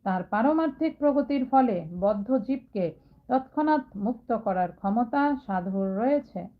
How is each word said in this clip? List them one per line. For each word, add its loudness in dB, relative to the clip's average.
তার -2
পারমার্থিক 0
প্রগতির 0
ফলে 2
বদ্ধ 0
জীবকে -4
তৎক্ষণাৎ 0
মুক্ত -4
করার 0
ক্ষমতা 0
সাধুর -2
রয়েছে। -2